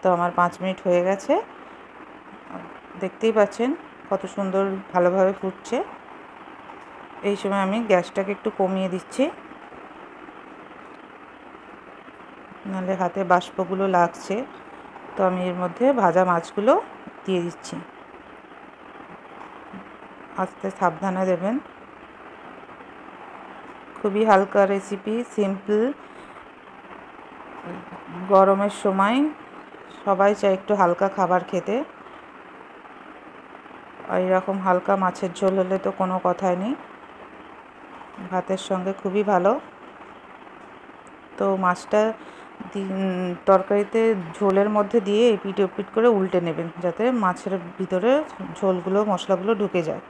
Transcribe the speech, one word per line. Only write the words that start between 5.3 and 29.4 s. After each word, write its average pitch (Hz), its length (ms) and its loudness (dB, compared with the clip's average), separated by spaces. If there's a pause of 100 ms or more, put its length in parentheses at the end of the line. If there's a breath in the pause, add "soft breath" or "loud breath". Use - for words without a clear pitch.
ফুটছে। - 380 -6 (1500)
এই 202 120 0
সময় 196 260 0
আমি 202 100 0 (120)
গ্যাসটাকে 190 480 2
একটু - 120 -2 (100)
কমিয়ে 190 360 2
দিচ্ছি, - 280 -2 (3500)
নাহলে 190 320 -2
হাতে 180 200 -2 (120)
বাষ্পগুলো 185 520 0 (100)
লাগছে। 175 400 2 (800)
তো - 40 -8 (100)
আমি 180 200 -2
এর 175 120 -4
মধ্যে 180 240 -2 (160)
ভাজা 180 300 6
মাছগুলো 202 420 2 (520)
দিয়ে 185 200 0
দিচ্ছি, - 300 -10 (2750)
আস্তে - 240 -8 (120)
সাবধানে 185 520 0
দেবেন। 185 240 0 (2500)
খুবই 208 320 0
হালকা 196 360 6
recipe, 196 500 -2 (180)
simple। 202 480 0 (2500 loud breath)
গরমের 196 400 6 (100)
সময় 196 340 2 (880)